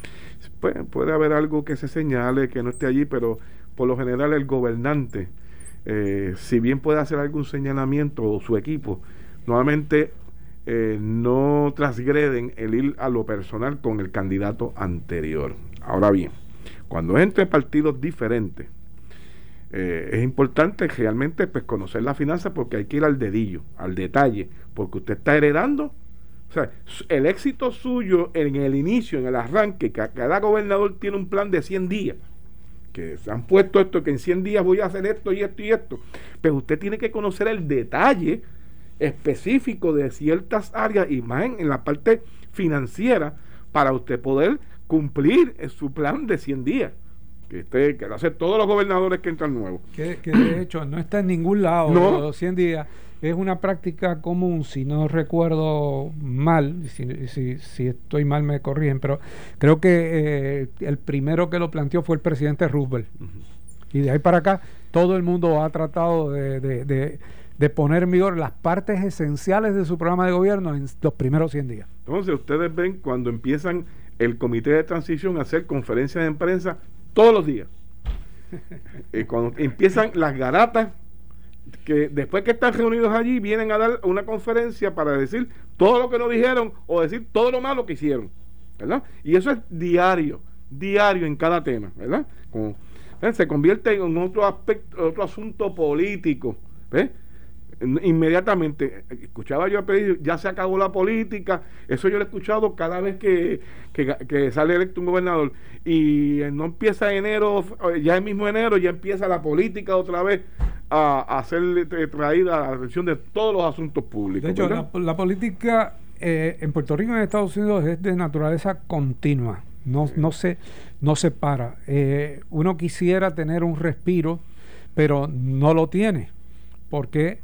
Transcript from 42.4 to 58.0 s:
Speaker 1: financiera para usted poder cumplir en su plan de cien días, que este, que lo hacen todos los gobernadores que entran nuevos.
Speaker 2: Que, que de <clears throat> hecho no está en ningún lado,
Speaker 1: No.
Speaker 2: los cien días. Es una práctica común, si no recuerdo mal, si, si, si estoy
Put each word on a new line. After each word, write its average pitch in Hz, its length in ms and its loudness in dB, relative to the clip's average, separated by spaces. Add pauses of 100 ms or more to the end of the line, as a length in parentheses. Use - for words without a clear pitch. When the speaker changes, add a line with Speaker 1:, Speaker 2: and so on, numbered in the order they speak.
Speaker 1:
financiera 156 840 0 (360)
para 139 220 4
usted 127 260 -2
poder 139 400 2 (280)
cumplir 160 720 4
en 131 100 -8
su 139 240 -6
plan 160 320 -2
de 196 120 0
cien 139 260 -4
días, 175 300 0 (560)
que 90 100 -8
este, 139 380 2
que 101 100 -8
lo 104 80 -8
hacen 156 220 0
todos 185 200 2
los 214 80 4
gobernadores 190 540 2
que 180 100 -4
entran 156 240 -2
nuevos. 95 280 -6 (140)
Speaker 2:
Que, 165 260 -6
que 160 100 0
de 185 300 8
<clears throat> - 20 -4
hecho 160 220 -6
no 143 120 -6
está 170 220 0
en 190 80 2
ningún 180 340 2
lado, 165 320 4
Speaker 1:
No. 180 260 6
Speaker 2:
los 147 180 -2
cien 180 180 -2
días. 170 320 2 (340)
Es 160 120 0
una 190 260 0
práctica 175 640 -2
común, 175 420 0
si 135 220 -6
no 151 220 2
recuerdo 156 1040 2 (100)
mal, 147 640 2
si, 127 400 -8
si, 127 300 -4
si - 300 -4
estoy 147 380 -2